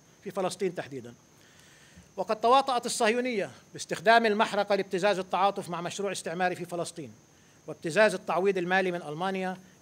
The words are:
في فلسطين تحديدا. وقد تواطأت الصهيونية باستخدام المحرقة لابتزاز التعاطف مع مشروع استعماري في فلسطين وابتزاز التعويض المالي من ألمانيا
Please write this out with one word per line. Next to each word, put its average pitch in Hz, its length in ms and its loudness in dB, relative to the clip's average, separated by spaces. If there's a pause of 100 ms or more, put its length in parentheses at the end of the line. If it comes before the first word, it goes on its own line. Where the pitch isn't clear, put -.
(240)
في 196 60 -10
فلسطين 185 440 -4
تحديدا. 123 400 -10 (1040)
وقد 214 240 -2
تواطأت 247 460 4
الصهيونية 233 640 0 (220)
باستخدام 208 540 4
المحرقة 202 480 2
لابتزاز 190 440 0
التعاطف 190 500 -2
مع 170 120 -6
مشروع 185 320 -6
استعماري 175 420 -4
في 165 100 -10
فلسطين 165 480 -8 (540)
وابتزاز 180 480 2
التعويض 185 440 0
المالي 185 340 2
من 175 100 -6
ألمانيا 185 540 -4 (260)